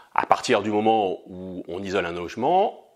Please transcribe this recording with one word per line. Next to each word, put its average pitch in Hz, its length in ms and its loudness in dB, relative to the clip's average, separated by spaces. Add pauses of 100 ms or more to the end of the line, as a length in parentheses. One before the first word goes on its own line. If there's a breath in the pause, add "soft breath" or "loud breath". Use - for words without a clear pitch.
(140 loud breath)
À - 140 0
partir 104 340 4
du 107 80 -2
moment 104 560 2
où 92 420 -12
on 90 140 -8
isole - 240 -2
un - 60 -4
logement, 175 840 -2